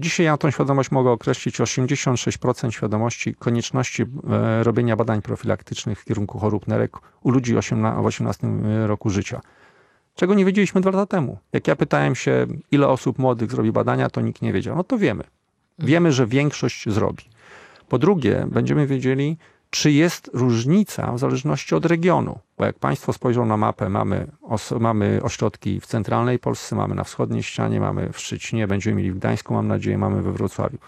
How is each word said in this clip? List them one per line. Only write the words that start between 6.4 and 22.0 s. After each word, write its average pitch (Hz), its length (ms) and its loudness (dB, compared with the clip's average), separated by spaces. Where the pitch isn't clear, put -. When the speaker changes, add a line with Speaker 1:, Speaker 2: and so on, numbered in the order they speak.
Speaker 1:
nerek 110 280 0
u - 80 2
ludzi 120 260 2
osiemna-, 110 460 0
w 107 40 2
osiemnastym 110 800 -2
roku 104 260 -2
życia. 101 300 -4
Czego 190 200 2
nie 196 100 6
wiedzieliśmy 190 360 4
dwa 190 100 2
lata 196 160 0
temu. 147 320 -2
Jak - 160 0
ja 156 80 4
pytałem 143 380 0
się, 127 320 2
ile 139 180 4
osób 131 300 0
młodych 120 320 0
zrobi 117 220 0
badania, 123 380 0
to 123 100 -4
nikt 117 220 -4
nie 113 100 0
wiedział. 101 240 -2
No 180 80 -2
to 254 140 -2
wiemy. 117 260 -2
Speaker 2:
Mhm. - 640 -10
Speaker 1:
Wiemy, 165 240 4
że 127 140 4
większość 131 640 -2
zrobi. 101 340 0
Po 135 100 2
drugie, 123 520 2
będziemy 135 360 2
wiedzieli, 131 500 0
czy - 200 2
jest 156 420 2
różnica 127 800 2
w 123 60 -4
zależności 135 560 -2
od 156 120 2
regionu. 165 520 2